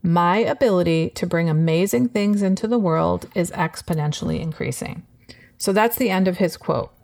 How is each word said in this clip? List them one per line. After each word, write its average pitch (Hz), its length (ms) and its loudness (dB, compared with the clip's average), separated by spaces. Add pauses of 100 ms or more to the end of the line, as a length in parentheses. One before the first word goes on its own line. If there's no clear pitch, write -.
My 175 340 2
ability 180 760 2
to - 120 -4
bring 170 220 0
amazing 170 640 2
things 202 320 0
into 196 260 0
the 240 100 2
world 165 560 0
is 175 180 -2
exponentially 160 880 -4
increasing." - 640 -8 (520)
So - 160 -2
that's 214 240 2
the 240 140 0
end 190 180 2
of 180 80 -2
his 180 220 -2
quote. - 340 -4 (120)